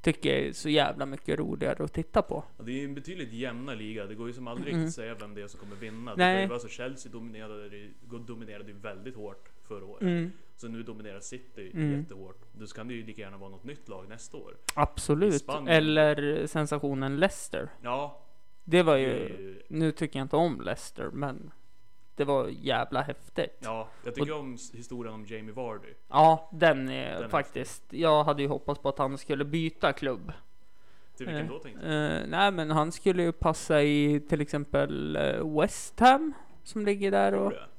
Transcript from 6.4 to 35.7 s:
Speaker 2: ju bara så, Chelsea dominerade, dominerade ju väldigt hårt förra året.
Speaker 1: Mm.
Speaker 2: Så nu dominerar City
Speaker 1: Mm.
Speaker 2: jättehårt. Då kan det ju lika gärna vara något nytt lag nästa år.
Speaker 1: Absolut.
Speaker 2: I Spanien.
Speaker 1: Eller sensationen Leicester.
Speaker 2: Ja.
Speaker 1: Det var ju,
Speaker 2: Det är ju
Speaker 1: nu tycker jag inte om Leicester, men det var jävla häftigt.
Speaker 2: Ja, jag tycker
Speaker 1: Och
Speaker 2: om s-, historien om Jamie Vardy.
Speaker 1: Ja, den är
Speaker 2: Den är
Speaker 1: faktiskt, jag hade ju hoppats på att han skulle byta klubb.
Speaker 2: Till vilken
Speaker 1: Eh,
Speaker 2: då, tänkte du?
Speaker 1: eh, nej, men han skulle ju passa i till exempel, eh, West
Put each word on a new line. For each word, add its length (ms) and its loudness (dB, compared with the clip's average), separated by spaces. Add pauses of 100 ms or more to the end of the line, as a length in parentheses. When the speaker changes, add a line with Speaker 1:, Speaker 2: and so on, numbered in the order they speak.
Speaker 2:
ju 60 0
bara 120 -2
så, 80 -8
Chelsea 440 -8
dominerade, 800 -12 (380)
dominerade 440 -12
ju 60 -14
väldigt 380 -10
hårt 340 -12 (180)
förra 180 -8
året. 160 -10
Speaker 1:
Mm. 300 0 (240)
Speaker 2:
Så 120 -10
nu 160 -8
dominerar 360 -10
City 540 -12
Speaker 1:
Mm. 260 0
Speaker 2:
jättehårt. 420 -10 (100)
Då 160 -12
kan 200 -10
det 60 -8
ju 120 -8
lika 160 -12
gärna 160 -12
vara 120 -12
något 140 -12
nytt 260 -12
lag 200 -12
nästa 280 -12
år. 180 -14 (200)
Speaker 1:
Absolut. 580 4
Speaker 2:
I 60 4
Spanien. 280 -4 (100)
Speaker 1:
Eller 680 6
sensationen 680 0
Leicester. 520 0 (120)
Speaker 2:
Ja. 380 -4 (440)
Speaker 1:
Det 200 6
var 120 8
ju, 120 4
Speaker 2:
Det 260 -2
är 40 -10
ju 320 -10
Speaker 1:
nu 220 2
tycker 280 -2
jag 60 -2
inte 100 0
om 260 4
Leicester, 520 -4
men 380 -6 (680)
det 80 0
var 220 2
jävla 540 0
häftigt. 640 -4
Speaker 2:
Ja, 240 -4 (160)
jag 120 -6
tycker 180 0
Speaker 1:
Och 60 -4
Speaker 2:
om 140 -8
s-, 200 -12
historien 400 -8
om 120 -10
Jamie 280 -10
Vardy. 340 -8 (220)
Speaker 1:
Ja, 440 8
den 360 6
är 260 -2
Speaker 2:
Den 80 -2
är 60 -6
Speaker 1:
faktiskt, 540 -2 (100)
jag 300 6
hade 180 4
ju 60 2
hoppats 340 -2
på 80 2
att 100 -2
han 180 2
skulle 280 0
byta 480 2
klubb. 380 -2 (840)
Speaker 2:
Till 80 -8
vilken 200 -4
Speaker 1:
Eh, 60 -6
Speaker 2:
då, 80 -8
tänkte 280 -10
du? 60 0
Speaker 1:
eh, 340 0
nej, 240 4
men 200 0
han 200 4
skulle 320 4
ju 80 4
passa 520 4
i 360 6 (100)
till 120 2
exempel, 760 0
eh, 440 2
West 400 0